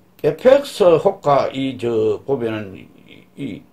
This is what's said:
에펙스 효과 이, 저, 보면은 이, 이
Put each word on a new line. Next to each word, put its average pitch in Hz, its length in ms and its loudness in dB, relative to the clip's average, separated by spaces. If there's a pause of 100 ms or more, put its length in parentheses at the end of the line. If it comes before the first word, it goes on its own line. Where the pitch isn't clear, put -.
(240)
에펙스 240 600 2 (140)
효과 147 560 0
이, 135 240 -6
저, 110 480 0
보면은 110 640 -6 (200)
이, - 160 -20 (120)
이 107 260 -12 (120)